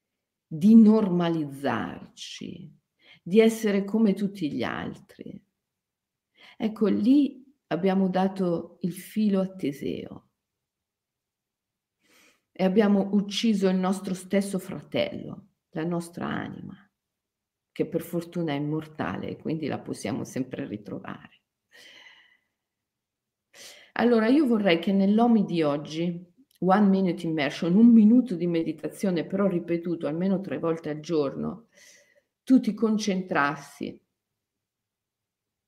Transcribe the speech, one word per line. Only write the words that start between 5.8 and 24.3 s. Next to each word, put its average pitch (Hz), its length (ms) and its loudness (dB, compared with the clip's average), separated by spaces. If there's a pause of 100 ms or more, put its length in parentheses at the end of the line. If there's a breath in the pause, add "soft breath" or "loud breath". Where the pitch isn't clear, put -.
ecco, 214 300 -2
lì 247 540 2 (260)
abbiamo 185 420 2
dato 185 720 -2
il 170 100 -2
filo 202 480 -2
a 190 80 -2
Teseo - 840 -8 (2250 soft breath)
e 180 120 -2
abbiamo 196 500 2
ucciso 202 560 0
il 185 60 0
nostro 185 360 -2
stesso 196 460 -4
fratello, - 960 -8 (180)
la 160 140 -6
nostra 170 420 -6
anima, - 500 -10 (960)
che 156 140 -4
per 165 160 -6
fortuna 170 500 -6
è 139 40 -4
immortale 147 720 -6
e - 100 -10
quindi 156 280 -6
la 117 120 -6
possiamo 117 460 -8
sempre 131 420 -8
ritrovare. - 720 -14 (2500 loud breath)
Allora, 226 360 2
io 277 180 4